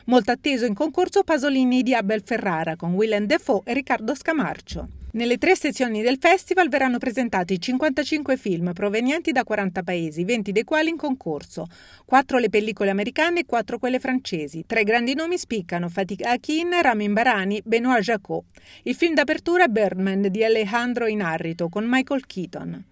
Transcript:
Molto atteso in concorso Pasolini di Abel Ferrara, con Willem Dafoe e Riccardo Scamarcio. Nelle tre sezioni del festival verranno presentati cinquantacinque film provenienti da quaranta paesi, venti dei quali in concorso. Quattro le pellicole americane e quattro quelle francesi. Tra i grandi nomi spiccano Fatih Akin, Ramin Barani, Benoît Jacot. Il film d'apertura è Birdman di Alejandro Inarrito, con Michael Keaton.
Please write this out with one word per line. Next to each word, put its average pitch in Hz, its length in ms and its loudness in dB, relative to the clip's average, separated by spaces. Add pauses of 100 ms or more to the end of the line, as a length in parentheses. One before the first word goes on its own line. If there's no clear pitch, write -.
Molto 247 260 4
atteso 247 340 0
in 220 80 0
concorso 359 500 2
Pasolini 262 580 2
di 247 120 2
Abel 214 320 0
Ferrara, 165 500 -2
con 175 180 -4
Willem 214 320 2
Dafoe 226 380 0
e 240 100 -4
Riccardo 254 420 -2
Scamarcio. 208 760 -4 (240)
Nelle 240 240 0
tre 339 180 4
sezioni 240 460 -2
del 247 180 2
festival 359 500 4
verranno 262 280 0
presentati 196 640 -2
cinquantacinque 285 760 0
film 180 380 -2
provenienti 226 580 0
da 254 120 2
quaranta 190 400 -2
paesi, 170 400 -2
venti 202 280 -2
dei 208 120 2
quali 311 260 0
in 330 80 -4
concorso. 170 680 -6 (360)
Quattro 269 360 2
le 226 100 2
pellicole 208 400 0
americane 302 520 0
e - 40 -4
quattro 233 320 -2
quelle 254 220 -2
francesi. 165 680 -4
Tra 226 140 0
i 214 40 4
grandi 233 300 2
nomi 330 240 -2
spiccano 175 500 -4
Fatih 180 360 -4
Akin, 320 580 0
Ramin 208 320 2
Barani, 208 500 0
Benoît 233 380 2
Jacot. 180 440 -4 (380)
Il 247 120 -2
film 339 180 0
d'apertura 330 520 2
è - 20 4
Birdman 196 640 2
di 220 120 0
Alejandro 226 640 0
Inarrito, 170 640 -2
con 208 180 -4
Michael 262 380 0
Keaton. 165 680 -10